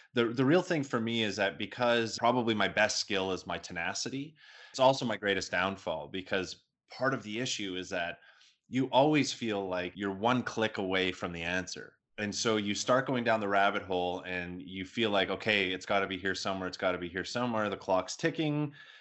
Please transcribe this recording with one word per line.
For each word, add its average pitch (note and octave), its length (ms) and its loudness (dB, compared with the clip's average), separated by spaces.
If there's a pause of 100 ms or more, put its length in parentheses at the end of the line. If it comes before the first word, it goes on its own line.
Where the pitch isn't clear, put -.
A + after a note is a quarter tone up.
(120)
the, A#2+ 140 4
the B2+ 180 2
real D#3 160 6
thing E3+ 220 0
for C3 180 -2
me A2+ 220 0
is G2+ 140 0
that G2 200 0
because A#2 640 0
probably A#2 340 2
my G2+ 160 2
best G#2 300 2
skill F#2+ 340 0
is - 140 -6
my F2 100 -4
tenacity, F#2+ 800 -6 (360)
it's - 80 -12
also C3+ 280 6
my A2 100 0
greatest G2 340 0
downfall, F2+ 580 -2
because F#2 560 -4 (260)
part C3 240 -2
of A2 80 -6
the G#2 160 -8
issue G#2 380 -4
is F#2 140 -8
that F2 280 -4 (500)
you B2+ 240 0
always C#3+ 400 4
feel G2+ 340 -2
like F2+ 280 -4
you're G2 180 -2
one A#2 300 0
click A2 340 -2
away F#2 360 2
from F2+ 200 -6
the E2+ 100 -8
answer. E2+ 520 -6 (240)
And G2+ 160 -4
so A2 220 2
you G#2 180 -2
start B2+ 320 2
going B2 180 0
down A2+ 160 2
the G2+ 80 -2
rabbit G2+ 340 4
hole F2+ 380 -2
and F2+ 420 -6
you F#2+ 240 -8
feel A2 240 0
like, F#2+ 180 2
"Okay, F#2+ 440 2
it's F#2 120 -6
gotta G2 220 2
be F#2+ 100 -4
here F#2 180 -2
somewhere. F#2 320 -4
It's F2 120 -8
gotta F#2 180 0
be F2 140 -6
here F2+ 160 -6
somewhere. A#2 420 -2
The F#2+ 80 -4
clock's F#2 400 0
ticking D3+ 560 -2 (280)